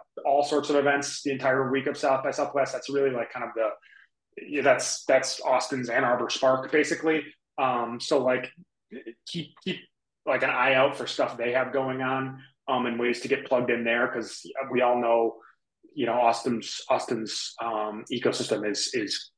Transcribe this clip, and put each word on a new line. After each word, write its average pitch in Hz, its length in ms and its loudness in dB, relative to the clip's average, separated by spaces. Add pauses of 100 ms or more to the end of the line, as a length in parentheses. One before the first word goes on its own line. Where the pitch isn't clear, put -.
(240)
all 143 180 4
sorts 143 280 0
of 147 60 4
events 143 460 0
the 143 80 -4
entire 131 400 0
week 135 160 0
of 143 100 -2
South 135 280 0
by 135 80 -2
Southwest. 139 400 -2
That's 135 180 -8
really, 139 200 2
like, 117 200 -4
kind 120 140 -10
of 113 100 -8
the, 110 140 0 (760)
yeah, 143 180 -4
that's, - 420 2
that's - 360 2
Austin's 127 480 -2
Ann 123 140 0
Arbor 123 260 0
Spark, 131 440 2
basically. 156 500 2 (360)
Um, 120 420 -2
so, 139 240 2
like, 127 260 0 (720)
keep, 160 380 -10
keep, 180 160 -6 (480)
like, 131 160 0
an 131 80 2
eye 131 240 2
out 135 220 4
for 120 100 -6
stuff - 320 -2
they 120 140 0
have 127 200 0
going 131 300 -2
on, 131 400 -4 (240)
um, 123 200 0
and 117 120 -2
ways 120 220 0
to 135 80 -6
get 135 180 0
plugged 123 240 2
in 120 140 0
there, 120 240 2
'cause - 340 -8 (300)
we 123 100 2
all 123 180 4
know 117 360 4 (600)
you 123 100 0
know, 113 60 2 (160)
Austin's, 113 600 -2
Austin's, 113 680 -2 (100)
um, 107 480 -4
ecosystem 107 580 0
is, - 220 -2
is - 460 -4